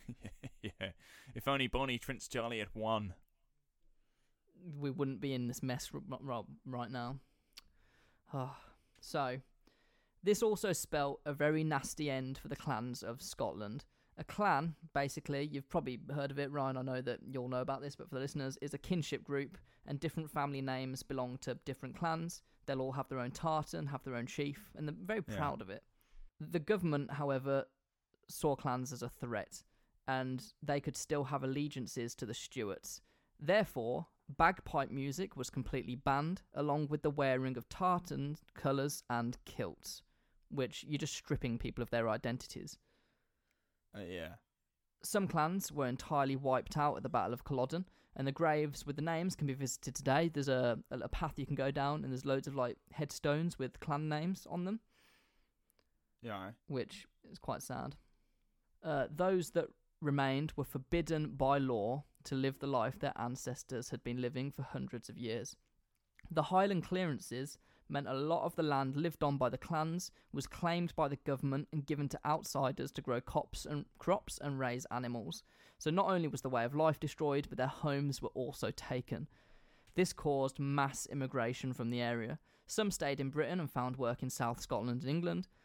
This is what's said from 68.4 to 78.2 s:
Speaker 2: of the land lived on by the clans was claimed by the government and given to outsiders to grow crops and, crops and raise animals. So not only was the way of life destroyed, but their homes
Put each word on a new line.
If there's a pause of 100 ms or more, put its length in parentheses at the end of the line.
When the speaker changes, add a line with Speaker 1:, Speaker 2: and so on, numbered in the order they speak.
Speaker 2:
of
the
land
lived
on
by
the
clans (200)
was
claimed
by
the
government
and
given
to
outsiders
to
grow
crops
and, (120)
crops
and
raise
animals. (360)
So
not
only
was
the
way
of
life
destroyed,
but
their
homes